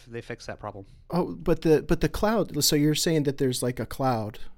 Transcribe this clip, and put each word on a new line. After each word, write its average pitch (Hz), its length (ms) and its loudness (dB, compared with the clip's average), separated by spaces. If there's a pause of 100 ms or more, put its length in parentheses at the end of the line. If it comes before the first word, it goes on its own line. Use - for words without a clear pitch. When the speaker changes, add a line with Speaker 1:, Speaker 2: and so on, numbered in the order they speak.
Speaker 1:
they 117 140 -10
fixed - 260 -12
that 101 120 -10
problem. 101 260 -12 (240)
Speaker 2:
Oh, 175 240 -2
but 170 300 0
the, 156 180 6
but - 200 2
the 156 80 2
cloud. 170 540 0
So - 120 4
you're 151 200 4
saying 160 280 2
that 135 160 -2
there's, 127 240 0
like, 123 160 -2
a 120 60 -4
cloud, 117 540 -2 (180)